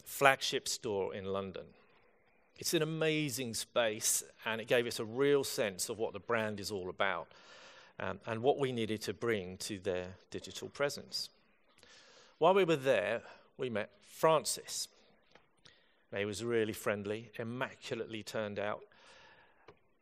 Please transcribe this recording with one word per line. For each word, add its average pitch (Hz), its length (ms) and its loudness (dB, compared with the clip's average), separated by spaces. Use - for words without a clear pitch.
flagship - 600 4
store 101 480 -2
in 95 100 -6
London. 98 400 -4
It's - 160 -2
an 165 80 4
amazing 151 720 0
space, - 720 0
and 113 160 -2
it 110 80 -8
gave 120 180 4
us 117 140 -4
a 117 60 -4
real 139 400 4
sense 101 420 -2
of 110 100 -4
what 107 140 -2
the 101 80 -8
brand 107 400 0
is 98 120 -8
all 92 180 -4
about, 90 420 0
um, 95 260 -4
and 113 160 -4
what 139 160 4
we 131 160 0
needed 110 300 -2
to 110 100 -4
bring 95 440 -2
to 101 220 -8
their 90 360 -4
digital - 380 -10
presence. - 640 -4
While 170 160 8
we 196 120 6
were 160 100 6
there, 113 460 4
we 131 120 -4
met 107 220 -4
Francis. - 840 0
And 104 80 -2
he 101 60 0
was 104 180 -4
really 113 300 2
friendly, 104 640 -4
immaculately 117 840 -6
turned 104 360 -6
out. 104 220 -4